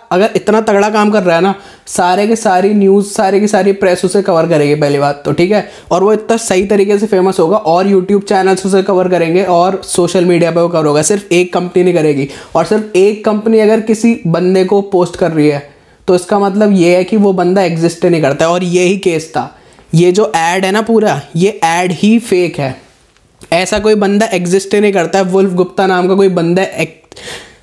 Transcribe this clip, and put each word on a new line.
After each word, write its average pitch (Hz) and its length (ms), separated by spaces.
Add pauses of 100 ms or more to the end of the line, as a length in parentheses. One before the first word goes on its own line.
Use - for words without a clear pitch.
(100)
अगर 202 260
इतना 214 240
तगड़ा 208 300
काम 214 200
कर 208 120
रहा 170 140
है 165 60
ना, 196 120 (320)
सारे 185 400
के 226 100
सारी 202 380
news, 196 320
सारे 196 340
की 208 80
सारी 196 240
press 180 320
उसे 190 180
cover 170 260
करेगी, 147 260
पहली 143 240
बात 143 260
तो, 147 80
ठीक 175 180
है। 208 180 (220)
और 175 120
वो 214 100
इतना 214 240
सही 190 300
तरीके 202 320
से 214 80
famous 185 340
होगा 170 160
और 175 300
YouTube 196 360
channels 190 440
उसे 190 160
cover 185 260
करेंगे 175 360
और 180 400
social 175 400
media 170 260
पे 170 100
वो 170 80
cover 160 180
होगा, 147 160
सिर्फ 202 300
एक 180 200
company 180 300
नहीं 175 120
करेगी। 151 340 (260)
और 165 100
सिर्फ 214 320
एक 208 280
company 220 340
अगर 220 220
किसी 226 460
बंदे 180 380
को 196 160
पोस्ट 180 360
कर 175 140
रही 151 180
है, 143 220 (380)
तो 185 60
इसका 202 240
मतलब 202 340
ये 175 240
है 180 80
कि 220 120
वो 202 160
बंदा 185 300
exist 170 420
ही 175 60
नहीं 160 120
करता 143 220
है। 165 60
और 180 140
यही 180 340
case 160 320
था, - 280 (360)
ये 180 180
जो 208 240
ऐड 175 280
है 190 80
ना 220 100
पूरा, 208 400 (140)
ये 196 280
ऐड 180 280
ही 214 260
fake 180 400
है। 135 300 (640)
ऐसा 185 260
कोई 214 160
बंदा 202 320
exist 185 480
ही 208 60
नहीं 208 120
करता 175 260
है, 196 60
Wolf 190 280
Gupta 180 340
नाम 180 220
का 190 60
कोई 196 140
बंदा 175 340
एक-, - 560 (440)